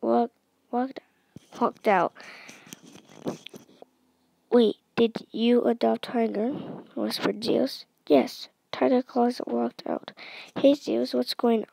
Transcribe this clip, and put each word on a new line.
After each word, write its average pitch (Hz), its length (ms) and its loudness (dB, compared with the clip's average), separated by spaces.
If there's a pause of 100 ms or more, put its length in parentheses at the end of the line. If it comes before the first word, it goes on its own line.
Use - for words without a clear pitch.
walk-, 233 340 0 (360)
walked, 254 280 -4 (600)
walked - 280 0
out. 185 240 4 (2500)
"Wait, 233 240 4 (220)
did 226 340 0
you 233 320 2
adopt 233 400 0
Tiger?" 226 460 -2 (460)
whispered 214 480 -4
Zeus. - 420 -2 (220)
"Yes." - 420 2 (220)
Tiger 254 300 2
Claws 247 460 0
walked 240 380 -4
out. - 260 -6 (440)
"Hey, 277 180 6
Zeus, 247 400 -2
what's 247 200 -2
going 233 400 0